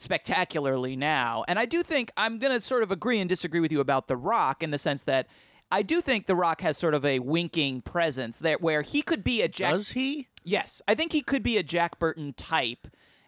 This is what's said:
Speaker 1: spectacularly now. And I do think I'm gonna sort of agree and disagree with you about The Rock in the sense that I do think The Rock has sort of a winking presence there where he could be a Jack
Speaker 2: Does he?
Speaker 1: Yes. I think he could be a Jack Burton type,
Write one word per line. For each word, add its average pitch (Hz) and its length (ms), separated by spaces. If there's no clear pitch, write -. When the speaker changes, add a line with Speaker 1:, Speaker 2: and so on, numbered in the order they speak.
Speaker 1:
spectacularly 139 840
now. 131 520
And 180 100
I 233 60
do 320 180
think 269 340
I'm 226 220
gonna 254 220
sort 247 220
of 190 80
agree 208 300
and 185 80
disagree 170 320
with 160 120
you 147 80
about 135 280
The 131 80
Rock 151 460
in 160 80
the 147 80
sense 143 260
that 131 220
I 202 120
do 311 180
think 233 260
The 190 80
Rock 170 260
has 165 160
sort 165 180
of 139 100
a 135 160
winking 143 640
presence 131 560
there 156 220
where 156 220
he 277 180
could 277 240
be 240 180
a 170 60
Jack 185 240
Speaker 2:
Does 208 200
he? 269 360
Speaker 1:
Yes. - 420
I 214 80
think 311 180
he 302 100
could 269 200
be 233 140
a 190 60
Jack 170 360
Burton 156 360
type, 131 540